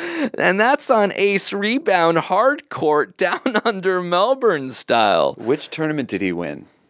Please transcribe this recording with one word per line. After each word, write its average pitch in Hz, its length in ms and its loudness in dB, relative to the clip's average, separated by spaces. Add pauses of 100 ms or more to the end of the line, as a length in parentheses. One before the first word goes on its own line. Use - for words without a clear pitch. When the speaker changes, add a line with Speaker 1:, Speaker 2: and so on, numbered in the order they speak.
(380)
Speaker 1:
And 185 220 2
that's 254 300 0
on 208 260 4
Ace 196 360 0
Rebound 196 640 2
hard 226 500 0
court 151 480 0
<laughs> - 20 -8
down 175 220 0 (240)
under 190 360 -2
Melbourne 180 720 0
style. 101 640 2
Speaker 2:
Which 123 320 -2
tournament 151 400 -4
did 95 120 -4
he 95 120 0
win? 82 340 -8 (240)